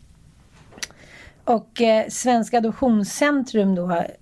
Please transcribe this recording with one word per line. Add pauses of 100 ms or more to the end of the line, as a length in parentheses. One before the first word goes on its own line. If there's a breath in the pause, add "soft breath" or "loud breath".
(1400 loud breath)
och,
eh,
Svenska
Adoptionscentrum
då (180)